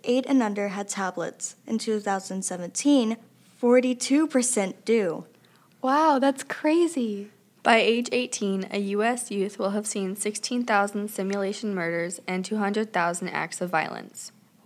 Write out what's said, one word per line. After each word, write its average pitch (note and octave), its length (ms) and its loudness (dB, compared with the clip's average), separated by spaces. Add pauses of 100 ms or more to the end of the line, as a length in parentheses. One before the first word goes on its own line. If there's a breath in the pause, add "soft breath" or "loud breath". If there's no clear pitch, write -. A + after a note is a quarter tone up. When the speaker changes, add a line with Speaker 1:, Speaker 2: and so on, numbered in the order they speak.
Speaker 1:
eight G#3+ 220 2
and C4+ 160 4
under G3+ 260 -2
had G3+ 200 -6
tablets. - 680 -6 (100)
In A3+ 100 -2
two A3 240 -2
thousand F#3+ 440 -4
seventeen, A3 760 2 (400)
forty-two B3+ 720 4
percent A#3 580 0
do. F#3+ 400 2 (560 soft breath)
Speaker 2:
Wow, C#4+ 360 4
that's C4+ 260 2
crazy. C4 840 0 (320)
Speaker 3:
By A#3 160 6
age A#3 320 2
eighteen, G3 600 -2
a G3+ 80 -4
U G3+ 240 -2
S A#3+ 280 -2
youth G3+ 280 -4
will G3 120 -2
have G#3 160 -4
seen G3 300 -4
sixteen G#3+ 480 -4
thousand G#3 460 0
simulation G3+ 640 -4
murders E3+ 520 -4
and F#3 160 -2
two G#3+ 140 -6
hundred G#3+ 360 -2
thousand F3 380 -2
acts D#3 300 -6
of F3+ 100 -4
violence. - 600 -4 (340)